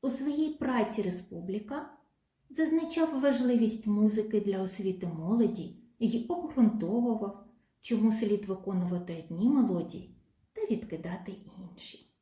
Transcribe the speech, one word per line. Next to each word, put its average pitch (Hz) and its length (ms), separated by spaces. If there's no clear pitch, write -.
У 269 80
своїй 294 440
праці 240 480
«Республіка» 190 880
зазначав 320 720
важливість 247 640
музики 214 540
для 190 200
освіти 190 460
молоді 175 720
й 233 300
обґрунтовував, 226 1160
чому 220 300
слід 208 340
виконувати 180 800
одні 185 240
мелодії 214 680
та 440 80
відкидати 185 720
інші. - 460